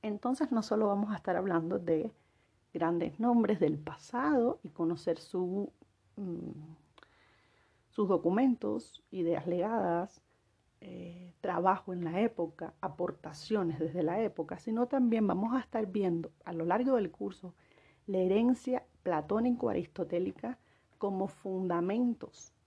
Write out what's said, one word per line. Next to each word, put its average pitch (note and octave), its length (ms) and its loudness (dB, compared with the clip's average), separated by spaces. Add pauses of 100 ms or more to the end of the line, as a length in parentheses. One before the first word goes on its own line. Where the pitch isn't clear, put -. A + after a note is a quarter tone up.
Entonces, A#3+ 500 -2
no A3+ 120 2
solo G#3+ 240 2
vamos G#3 260 0
a G3 40 -2
estar F3+ 200 -2
hablando F3+ 420 0
de E3 320 0 (640)
grandes E3+ 480 0
nombres A3 400 4
del D#3 160 4
pasado B3 840 0
y F3+ 80 -14
conocer E3 480 -2
su, F#3 520 -4 (460)
mm, F3 340 -8 (1400)
sus G3+ 180 0
documentos, G#3+ 1000 2
ideas E3+ 360 -2
legadas, F3+ 760 -2 (600)
eh, F3+ 600 -14
trabajo F#3 500 0
en F3 120 -4
la E3+ 180 0
época, F#3+ 580 -4
aportaciones F3 1000 -4
desde D#3 240 -2
la F3 200 0
época, G3+ 360 -4
sino A3+ 280 -2
también A#3 400 2
vamos G3 280 0
a C4 60 2
estar A3 240 -4
viendo F#3 480 0 (140)
a F3 80 -10
lo E3 100 -2
largo A#3+ 320 2
del G3+ 140 0
curso F#3 440 -10 (520)
la F#3+ 100 -2
herencia A#3 680 2 (200)
platónico-aristotélica F#3+ 1600 0 (380)
como G3 320 -2
fundamentos F#3+ 1300 -2 (120)